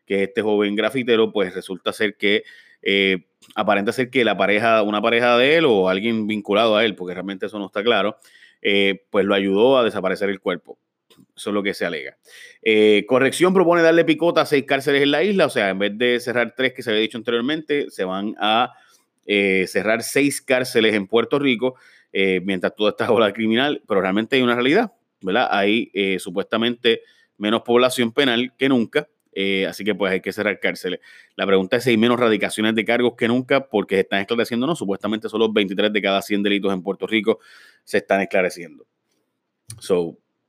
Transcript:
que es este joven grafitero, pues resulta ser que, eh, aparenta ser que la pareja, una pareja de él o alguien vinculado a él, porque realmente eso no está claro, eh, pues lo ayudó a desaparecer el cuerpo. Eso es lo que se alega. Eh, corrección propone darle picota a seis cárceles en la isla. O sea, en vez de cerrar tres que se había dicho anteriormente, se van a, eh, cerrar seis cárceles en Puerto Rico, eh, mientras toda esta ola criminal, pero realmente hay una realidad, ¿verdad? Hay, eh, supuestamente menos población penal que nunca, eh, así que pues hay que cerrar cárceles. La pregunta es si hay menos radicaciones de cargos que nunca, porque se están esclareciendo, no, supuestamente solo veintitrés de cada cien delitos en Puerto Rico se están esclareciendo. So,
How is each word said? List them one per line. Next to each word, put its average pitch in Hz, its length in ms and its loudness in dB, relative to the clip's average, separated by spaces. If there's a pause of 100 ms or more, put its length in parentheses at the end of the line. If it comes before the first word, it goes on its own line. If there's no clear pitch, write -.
que 98 100 -2
es 98 120 0
este 101 120 -4
joven 104 340 0
grafitero, 110 560 0
pues 92 240 -4
resulta 95 380 -8
ser 104 240 -4
que, 104 280 0 (380)
eh, 95 440 0 (280)
aparenta 104 380 0
ser 127 160 -4
que 127 160 0
la 101 140 0
pareja, 107 440 2
una 104 200 -2
pareja 117 340 2
de 135 220 4
él 165 80 2
o 95 240 2
alguien 107 360 -2
vinculado 107 500 0
a 110 100 2
él, 101 80 -2
porque 90 180 -12
realmente 92 340 -8
eso 104 120 -10
no 98 80 -8
está 101 180 -6
claro, 107 320 0 (460)
eh, 98 480 0
pues 98 160 0
lo 101 80 2
ayudó 98 420 4
a 123 80 2
desaparecer 98 460 -4
el 98 100 -8
cuerpo. - 380 -8 (580)
Eso - 140 -10
es 101 40 -4
lo 101 80 -2
que 98 120 -4
se - 120 -6
alega. 73 300 -8 (460)
Eh, 107 460 4
corrección 135 460 2
propone 175 280 4
darle 165 220 6
picota 160 380 2
a 139 40 0
seis 139 180 0
cárceles 139 380 0
en 143 80 2
la 147 120 0
isla. 190 240 2
O 127 40 0
sea, 104 200 0
en 95 80 -4
vez 101 180 -2
de 120 240 0
cerrar 117 360 -2
tres 127 160 0
que 127 100 -16
se 117 80 -4
había 107 120 0
dicho 110 160 -4
anteriormente, 135 720 -4
se - 140 -6
van 98 340 -6
a, 113 340 0 (540)
eh, 98 420 2
cerrar 110 340 -2
seis 139 380 -2
cárceles 123 540 0
en 98 120 -2
Puerto 117 320 0
Rico, 127 380 0 (360)
eh, 95 320 0
mientras 95 300 -2
toda 104 160 0
esta - 200 -4
ola 110 220 4
criminal, 113 540 0
pero 98 140 0
realmente 101 360 0
hay 127 60 4
una 120 120 2
realidad, 143 380 0 (300)
¿verdad? 101 280 0
Hay, 101 440 0
eh, 95 260 -2
supuestamente 113 800 -2 (340)
menos 107 260 -2
población 120 500 0
penal 127 440 -2
que 175 120 -2
nunca, 135 400 0 (240)
eh, 95 340 -2
así 92 180 -10
que 104 100 0
pues 95 180 -2
hay 95 80 -2
que 98 120 -8
cerrar 104 280 -4
cárceles. 90 400 -6 (340)
La 98 120 -4
pregunta 95 300 2
es 120 80 -2
si 123 60 2
hay 113 60 4
menos 117 220 2
radicaciones 107 580 0
de 110 80 -2
cargos 120 320 0
que 123 100 -2
nunca, 131 420 0
porque 101 280 -2
se 98 60 2
están 98 180 -2
esclareciendo, 117 460 -4
no, 165 100 -2
supuestamente 104 520 -6
solo 110 240 -2
veintitrés 104 400 0
de 104 100 -2
cada 98 200 0
cien 101 200 -2
delitos 101 300 0
en 92 100 -6
Puerto 92 240 -6
Rico 107 340 0 (420)
se - 160 -4
están 98 220 0
esclareciendo. 87 680 -4 (920)
So, 87 380 -2 (300)